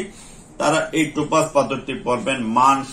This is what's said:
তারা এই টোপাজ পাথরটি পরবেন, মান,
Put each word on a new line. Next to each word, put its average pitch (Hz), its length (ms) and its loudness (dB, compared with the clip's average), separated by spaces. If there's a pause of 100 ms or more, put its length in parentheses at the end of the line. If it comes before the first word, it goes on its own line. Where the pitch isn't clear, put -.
(580)
তারা 156 340 0
এই 156 120 2
টোপাজ 151 480 0
পাথরটি 131 420 0
পরবেন, 120 480 -2
মান, 127 500 4